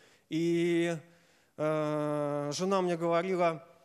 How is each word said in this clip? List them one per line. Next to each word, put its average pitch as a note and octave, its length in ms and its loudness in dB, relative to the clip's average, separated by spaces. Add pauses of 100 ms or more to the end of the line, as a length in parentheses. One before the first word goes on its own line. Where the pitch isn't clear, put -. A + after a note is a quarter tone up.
(300)
и, E3+ 680 0 (640)
э, D3 960 -2
жена F#3 280 0
мне F3 160 0
говорила: E3+ 680 0 (180)